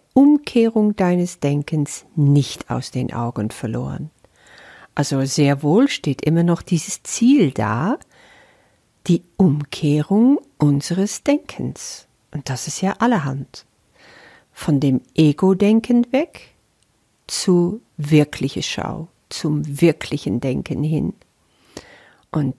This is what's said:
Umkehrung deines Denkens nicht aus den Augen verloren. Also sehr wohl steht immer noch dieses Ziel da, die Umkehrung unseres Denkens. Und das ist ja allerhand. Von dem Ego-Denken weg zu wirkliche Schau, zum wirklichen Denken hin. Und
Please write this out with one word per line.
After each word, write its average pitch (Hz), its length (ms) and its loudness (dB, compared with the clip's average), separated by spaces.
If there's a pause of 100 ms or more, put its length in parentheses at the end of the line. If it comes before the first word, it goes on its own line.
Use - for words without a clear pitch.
(120)
Umkehrung 226 840 4
deines 180 440 0
Denkens 147 640 -2 (120)
nicht 143 540 2
aus 123 200 -6
den 127 220 -6
Augen 117 380 -6
verloren. 131 600 -8 (840)
Also 139 300 -2
sehr 139 380 0
wohl 196 260 4
steht - 340 -4
immer 165 200 2
noch 170 200 2
dieses - 400 -4
Ziel 233 500 2
da, 120 460 -2 (1080)
die 170 160 2 (140)
Umkehrung 160 1040 2 (180)
unseres 156 640 0
Denkens. - 840 -6 (260)
Und 143 180 -8
das 131 160 -8
ist - 160 -10
ja 190 160 -2
allerhand. 139 680 -2 (880)
Von 143 280 0
dem 131 200 2 (140)
Ego-Denken 202 960 2
weg - 420 -6 (720)
zu 180 540 0 (160)
wirkliche 147 640 0
Schau, - 460 -8 (220)
zum 151 500 -4
wirklichen - 600 0
Denken 85 420 -6
hin. 156 320 -2 (1160)
Und 147 280 -2